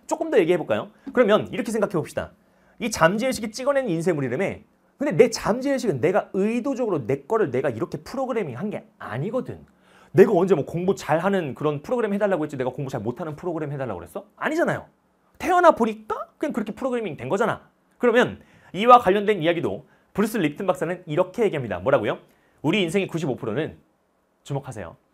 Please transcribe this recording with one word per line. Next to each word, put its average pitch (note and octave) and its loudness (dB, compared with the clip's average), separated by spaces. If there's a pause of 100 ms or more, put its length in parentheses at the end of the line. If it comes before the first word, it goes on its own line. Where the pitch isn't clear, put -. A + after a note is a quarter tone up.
조금 D#4+ -4
더 D4 4
얘기해볼까요? D#3 2 (240)
그러면 G3+ 4
이렇게 G#3+ -4
생각해봅시다. F3+ -2 (460)
이 A#3 -4
잠재의식이 G#3+ 2
찍어낸 C4 0
인쇄물이라며? D#3 0 (420)
근데 C#4+ -2
내 A#3+ 8
잠재의식은 A#3+ -2
내가 F#3 2
의도적으로 A3 -2
내 C#3 -2
거를 G#3+ 0
내가 C3 -2
이렇게 B2 -6
프로그래밍 A#3 -6
한 G3 -8
게 E3+ -10 (140)
아니거든. C3 -8 (480)
내가 F#3+ 8
언제 F#3 4
뭐 C#3 0
공부 F#3 -2
잘하는 E3+ -2
그런 D3 -2
프로그램 A3+ -2
해달라고 G3 0
했지, D3+ -6
내가 B2+ -2
공부 C3 -6
잘 C3 -6
못하는 C3 -6
프로그램 D#3 -6
해달라고 B2 -6
그랬어? E2+ -14 (100)
아니잖아요. A#3+ -2 (540)
태어나 F4 6
보니까 D4+ -2
그냥 D4 -4
그렇게 - -6
프로그래밍 A#3+ -6
된 A#2+ -10
거잖아. F#3+ -2 (300)
그러면 A3+ 2 (320)
이와 A#3+ 8
관련된 G3+ 2
이야기도 D3 0 (260)
브루스 A3 0
립튼 F3 0
박사는 F3 -2
이렇게 F3+ 0
얘기합니다. B2+ -2
뭐라고요? B2 2 (420)
"우리 F#3 2
인생의 F3 -2
구십오 D#3 -4
프로는", A2+ -6 (640)
주목하세요, G#2+ -10 (180)